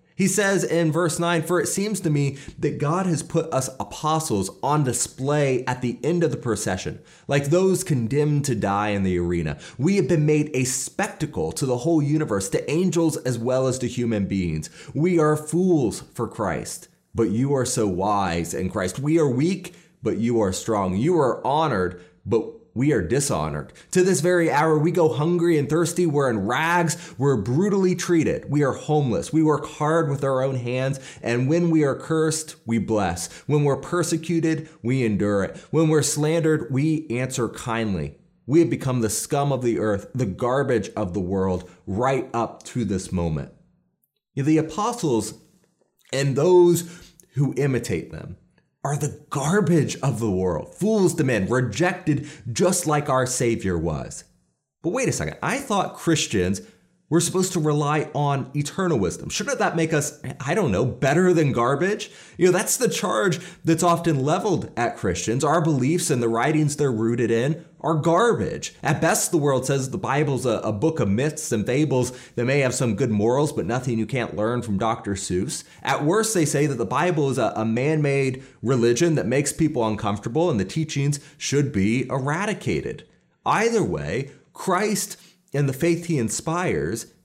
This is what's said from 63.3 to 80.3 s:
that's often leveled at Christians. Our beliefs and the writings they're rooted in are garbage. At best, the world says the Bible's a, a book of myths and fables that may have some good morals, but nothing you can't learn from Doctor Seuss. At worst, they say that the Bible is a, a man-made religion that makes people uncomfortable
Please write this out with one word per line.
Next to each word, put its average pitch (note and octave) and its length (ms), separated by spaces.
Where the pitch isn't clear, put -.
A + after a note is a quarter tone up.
that's E3 200
often E3+ 420
leveled E3+ 500
at A#2+ 220
Christians. A2 480
Our D#3 160
beliefs D#3 480
and B2+ 120
the A#2 60
writings D3 480
they're C#3+ 160
rooted A2+ 400
in C3 320
are D#3+ 160
garbage. D#3+ 880
At D3 160
best, - 320
the F3 60
world C#3 280
says C3 240
the B2 80
Bible's C3+ 480
a, A2 120
a G#2 160
book D#3 260
of A2+ 80
myths B2+ 460
and A2 120
fables B2+ 460
that B2 80
may C3+ 160
have B2+ 140
some A#2 240
good A#2+ 140
morals, A#2+ 420
but G#2+ 120
nothing B2 320
you A2 80
can't A#2+ 300
learn A2+ 260
from G#2 160
Doctor A2 360
Seuss. A#2 500
At C#3 200
worst, G#3+ 300
they E3+ 100
say D3 220
that C#3 100
the A#2 100
Bible D3+ 440
is B2+ 80
a, A2 180
a A2 80
man-made C3+ 800
religion A#2+ 540
that F#2+ 120
makes C#3 260
people B2 340
uncomfortable A2+ 640